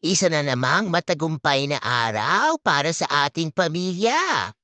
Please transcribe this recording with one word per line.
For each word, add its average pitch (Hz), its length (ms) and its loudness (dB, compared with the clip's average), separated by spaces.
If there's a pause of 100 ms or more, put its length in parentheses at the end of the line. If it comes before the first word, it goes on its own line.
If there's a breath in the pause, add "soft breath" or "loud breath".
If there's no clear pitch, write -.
Isa 185 240 0
na 160 160 2
namang 143 480 0
matagumpay 156 800 0
na 143 160 -2
araw 123 800 0
para 147 320 2
sa 143 320 0
ating 160 240 -4
pamilya. 185 960 0 (140)